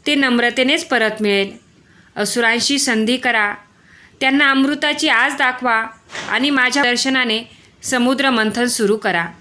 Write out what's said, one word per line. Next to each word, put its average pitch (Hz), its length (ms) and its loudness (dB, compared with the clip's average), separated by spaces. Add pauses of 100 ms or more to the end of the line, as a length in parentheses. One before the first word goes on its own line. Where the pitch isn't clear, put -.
ते 294 80 0
नम्रतेनेच 262 680 0
परत 226 260 0 (100)
मिळेल. 196 360 0 (600)
असुरांशी 233 640 0
संधी 233 380 0
करा, 226 380 -2 (680)
त्यांना 269 300 2
अमृताची 294 580 0
आस 262 300 2
दाखवा 247 480 0 (420)
आणि 254 220 0
माझ्या 262 320 2
दर्शनाने 240 600 0 (400)
समुद्र 262 480 0
मंथन 226 360 0
सुरू 220 300 0
करा. 175 300 -2 (140)